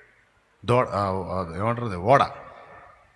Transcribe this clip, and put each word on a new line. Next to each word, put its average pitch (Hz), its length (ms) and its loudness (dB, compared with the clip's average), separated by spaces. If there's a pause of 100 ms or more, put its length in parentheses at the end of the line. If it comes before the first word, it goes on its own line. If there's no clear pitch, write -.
(640)
దో-, 120 240 4
ఆ, 98 120 -2
ఆ, 92 560 -4
ఏమంటారు 117 300 -2
అది, 95 100 -6
ఓడ, 110 300 4 (880)